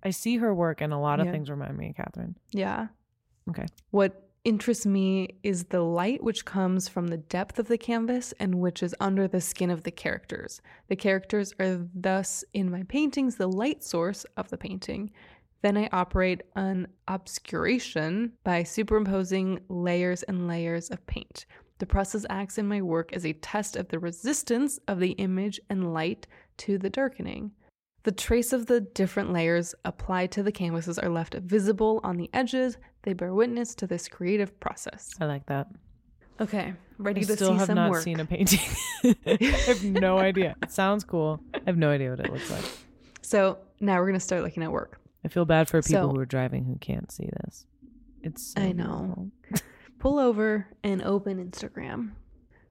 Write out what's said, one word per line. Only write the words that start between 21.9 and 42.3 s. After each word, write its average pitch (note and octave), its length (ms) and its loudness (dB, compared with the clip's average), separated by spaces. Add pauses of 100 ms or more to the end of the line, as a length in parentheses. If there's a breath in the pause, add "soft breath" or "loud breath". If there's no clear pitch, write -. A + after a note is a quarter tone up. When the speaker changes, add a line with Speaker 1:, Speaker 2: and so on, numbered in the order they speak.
Speaker 2:
acts G3 280 -6
in G#3 100 0
my G3+ 140 0
work E3 320 0
as F3 120 -6
a D#3 80 -2
test G#3 420 -4
of F3+ 140 -4
the E3 100 -4
resistance A#3 880 -2
of G3 120 -2
the F#3 140 2
image F#3+ 460 -2 (100)
and F#3 240 0
light D#3+ 340 -2 (300 soft breath)
to G3+ 200 -2
the F#3+ 120 -2
darkening. B3+ 640 -4 (520 soft breath)
The G#3+ 80 0
trace A#3 420 0
of A#3+ 140 -2
the A#3+ 140 4
different F#3+ 520 -2
layers E3+ 500 2
applied F#3 500 -2
to G3+ 100 -2
the G#3 80 0
canvases E3+ 480 -4
are F3 100 0
left E3 240 -2
visible G#3+ 680 2
on F3 140 -2
the F3 160 -6
edges. B3+ 440 0 (240 soft breath)
They G3 120 -4
bear F3+ 200 -4
witness A#3 420 2
to F#3+ 120 -6
this F3 200 -4
creative G3 520 -2
process. - 600 -10
Speaker 1:
I D#3+ 60 -2
like C#3 220 -4
that. C#3 200 -2 (720)
Speaker 2:
Okay, G3+ 340 -2 (260)
ready G3+ 220 0
Speaker 1:
I - 40 2
Speaker 2:
to G3+ 100 2
Speaker 1:
still F#3+ 180 4
Speaker 2:
see F3+ 40 6
Speaker 1:
have F#3+ 100 4
Speaker 2:
some F#3 80 4
Speaker 1:
not F3 160 6
Speaker 2:
work. E3 120 2
Speaker 1:
seen E3+ 160 -2
a D#3 60 -2
painting. F3+ 340 4 (260)
<laughs> - 180 -4 (220)
I - 120 6 (280)
have A3 180 4
no F#3+ 360 4
idea. F#3+ 420 4
It - 100 -6
sounds G3 320 2
cool. D#3 380 0 (120)
I - 120 -4
have F3+ 120 2
no D#3 120 6
idea C3+ 220 2
what B2+ 80 -6
it - 120 -4